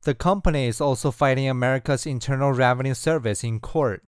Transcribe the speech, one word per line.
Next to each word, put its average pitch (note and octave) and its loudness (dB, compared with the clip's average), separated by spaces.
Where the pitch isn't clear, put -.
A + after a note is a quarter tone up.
The C#3+ 0
company E3+ 0
is A#2 -2
also C#3+ 0
fighting C3+ 2
America's C3 0
Internal C3+ -2
Revenue B2+ 2
Service A#2+ -2
in A2+ -4
court. B2 -2